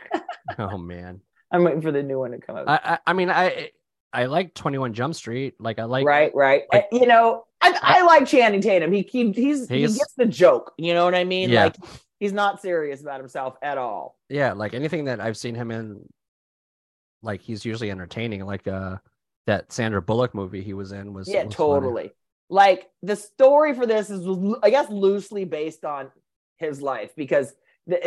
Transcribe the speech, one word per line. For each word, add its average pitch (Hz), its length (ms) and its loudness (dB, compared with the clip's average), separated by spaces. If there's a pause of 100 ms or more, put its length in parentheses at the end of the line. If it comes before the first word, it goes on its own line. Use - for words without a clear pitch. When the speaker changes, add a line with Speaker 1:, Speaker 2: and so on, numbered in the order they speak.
(140)
Speaker 1:
<laughs> - 460 -10
Speaker 2:
Oh, 101 200 -8
man. 87 420 -16 (300)
Speaker 1:
I'm 175 120 2
waiting 160 180 2
for 156 100 -4
the 143 120 -2
new 135 160 -4
one 123 120 -6
to 117 80 -14
come - 180 -14
out. 76 100 -8
Speaker 2:
I, 147 160 2
I, 165 240 -2
I 170 60 2
mean, 185 160 0
I, 165 420 -2 (420)
I 123 120 0
like 160 280 -2
twenty-one 135 400 -4
Jump 135 220 -4
Street. 127 440 -8
Like, 110 200 -6
I 110 60 -4
like 127 200 0
Speaker 1:
Right, 147 300 4
right. 139 360 4
Speaker 2:
like 202 220 6
Speaker 1:
Uh, 240 40 2
you 247 100 6
know, 233 380 6 (160)
I, 359 100 8
I - 280 4
Speaker 2:
I 359 40 4
Speaker 1:
like 330 240 8
Channing 220 340 4
Tatum. 180 300 2
He, 196 100 2
he, 233 300 -2
he's, 262 360 -2
he 127 120 0
Speaker 2:
He's 214 180 2
Speaker 1:
gets 587 160 -2
the 247 140 2
joke. 160 500 4
You 170 160 -2
know 175 120 2
what 180 100 2
I 180 80 2
mean? 185 260 -2
Speaker 2:
Yeah. 110 160 6
Speaker 1:
Like, - 100 0 (440)
he's 202 140 -2
not 202 280 -2
serious 151 400 -4
about 139 180 -12
himself 131 420 -10
at 143 160 -6
all. 104 400 -8 (120)
Speaker 2:
Yeah, 131 240 -2
like, 104 200 -8
anything 147 320 -6
that 123 140 -6
I've 110 180 -6
seen 117 180 -10
him 117 160 -8
in, 110 360 -12 (1120)
like, 107 200 -8
he's 110 240 -10
usually 113 260 -6
entertaining. 98 540 -8
Like, 101 220 -8
uh, 95 300 -8 (500)
that 101 260 -2
Sandra 110 280 -2
Bullock 117 340 -2
movie 98 260 -8
he 98 120 -12
was 98 180 -12
in 101 220 -14
was, 95 140 -14
Speaker 1:
Yeah, 196 180 -2
Speaker 2:
was 107 100 -12
funny. 156 160 2
Speaker 1:
totally. 127 400 -2 (380)
Like, 190 400 4 (120)
the 202 140 -4
story 285 580 4
for 247 120 -4
this 214 240 0
is, 196 160 -8
loo-, 190 360 -2
I 208 80 6
guess, 269 200 2
loosely 196 560 -2
based 156 400 -8
on 139 260 -10 (460)
his 147 240 -8
life, 123 340 -6
because 143 380 -2 (340)
the, 175 200 0